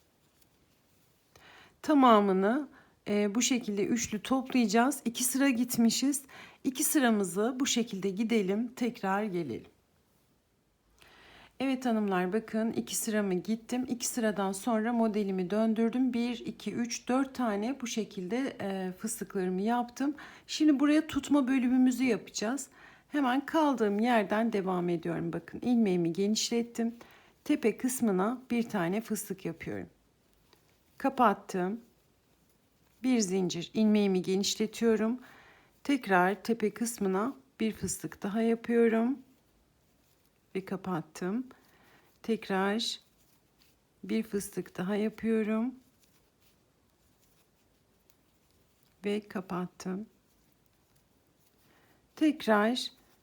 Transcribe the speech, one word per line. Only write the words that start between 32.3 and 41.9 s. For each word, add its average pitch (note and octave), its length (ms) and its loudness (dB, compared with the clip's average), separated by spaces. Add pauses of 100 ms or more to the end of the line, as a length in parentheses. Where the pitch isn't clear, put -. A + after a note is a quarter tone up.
Bir B3 180 2
zincir, F3+ 540 -2
ilmeğimi G#3 480 4
genişletiyorum. G#3+ 960 0 (640)
Tekrar G3 580 2
tepe A3 320 -2
kısmına G#3+ 640 -2 (240)
bir A3 120 0
fıstık - 500 -8
daha G#3 200 -2
yapıyorum. A#3 760 2 (1400)
Ve F#3 100 -6
kapattım. F#3+ 840 -6 (760)